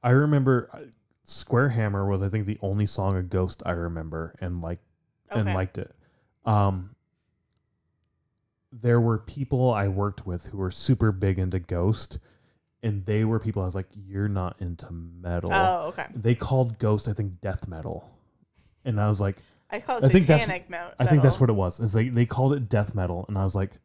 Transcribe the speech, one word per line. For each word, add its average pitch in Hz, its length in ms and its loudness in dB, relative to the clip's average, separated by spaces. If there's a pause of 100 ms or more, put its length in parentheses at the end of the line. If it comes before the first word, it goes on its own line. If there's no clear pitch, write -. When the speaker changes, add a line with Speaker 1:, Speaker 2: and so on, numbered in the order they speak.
Speaker 1:
I 123 100 2
remember, 135 600 4
uh, - 100 -18 (420)
Square - 460 0
Hammer 104 380 0
was, 98 140 0
I 98 80 0
think, 107 160 -2
the 104 160 -4
only 101 240 0
song 98 320 0
of 92 120 -4
Ghost 92 360 -2
I 90 60 -2
remember 82 680 -6
and 87 220 -6
like, 85 180 -8 (500)
and 117 200 -2
Speaker 2:
Okay. 95 40 -2
Speaker 1:
liked 92 240 -4
it. - 160 -10 (520)
Um, 101 500 2 (1800)
there 120 300 2
were 113 160 2
people 127 540 -2
I 101 160 0
worked 98 380 -2
with 87 220 -6
who 101 100 -12
were 95 140 -2
super 117 400 2
big 95 280 0
into 92 200 -2
Ghost, 90 600 -2 (640)
and 101 220 -4
they 107 200 0
were 110 140 2
people 107 220 -4
I 92 40 -2
was 90 100 -4
like, 95 180 -6
"You're 98 360 -4
not 92 320 -4
into 87 320 -8
metal." 85 600 -6
Speaker 2:
Oh, 185 360 0
okay. - 240 -10
Speaker 1:
They 117 220 0
called 123 440 0
Ghost, 107 280 0
I 110 60 -4
think, 98 280 -6
death 92 260 -8
metal. - 420 -12 (760)
And 110 160 0
I 104 80 4
was 101 100 2
like, 101 180 0 (320)
Speaker 2:
I 214 120 -6
call 254 160 -2
it 220 80 2
Speaker 1:
I 139 40 10
think 170 180 6
that's, 151 160 6
Speaker 2:
satanic - 260 -6
me-, 175 80 -10 (220)
Speaker 1:
I 127 60 2
think 143 160 6
that's 131 140 6
Speaker 2:
metal. - 40 -8
Speaker 1:
what 127 100 6
it 113 40 4
was. 95 280 0
It's 107 140 0
like, 120 180 2
they 120 120 4
called 131 280 2
it 135 160 -4
death 104 260 0
metal, 90 320 -4
and 101 100 -4
I 95 60 0
was 95 120 0
like 95 160 0 (140)